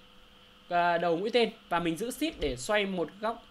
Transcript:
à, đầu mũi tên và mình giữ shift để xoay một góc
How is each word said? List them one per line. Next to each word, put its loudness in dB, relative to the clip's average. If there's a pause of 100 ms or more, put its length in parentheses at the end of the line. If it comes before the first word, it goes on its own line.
(680)
à, 4
đầu 2
mũi -2
tên 4 (200)
và 2
mình 0
giữ -4
shift -4
để -2
xoay 0
một -2 (100)
góc -6